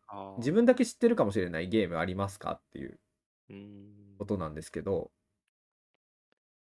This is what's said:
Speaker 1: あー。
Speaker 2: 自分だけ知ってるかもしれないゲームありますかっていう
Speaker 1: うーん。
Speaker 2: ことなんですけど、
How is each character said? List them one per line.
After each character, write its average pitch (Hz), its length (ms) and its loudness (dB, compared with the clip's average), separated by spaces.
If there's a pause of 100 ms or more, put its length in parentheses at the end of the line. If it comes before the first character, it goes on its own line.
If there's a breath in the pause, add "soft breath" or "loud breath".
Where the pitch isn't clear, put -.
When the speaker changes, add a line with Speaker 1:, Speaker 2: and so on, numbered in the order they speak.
Speaker 1:
あ 98 280 -12
ー。 - 20 -8
Speaker 2:
自 131 160 0
分 233 120 6
だ 247 100 8
け 247 100 2
知 - 100 -10
っ - 20 -20
て 233 120 6
る 233 80 4
か - 80 4
も 98 60 0
し 104 80 0
れ 90 100 0
な 80 100 -2
い 92 80 -2
ゲ 107 200 4
ー - 20 -6
ム 82 80 -4
あ 85 80 2
り 92 100 -4
ま 98 140 -2
す - 100 -14
か - 140 -6
っ - 80 -10 (100)
て - 80 -12
い 69 80 -8
う - 120 -16 (500)
Speaker 1:
う 101 40 -16
ー - 20 -14
ん。 101 640 -18
Speaker 2:
こ 101 80 -6
と 101 120 0
な 82 100 -4
ん 76 80 -8
で 80 60 -8
す - 100 -14
け 82 100 -6
ど、 95 300 -2 (1600)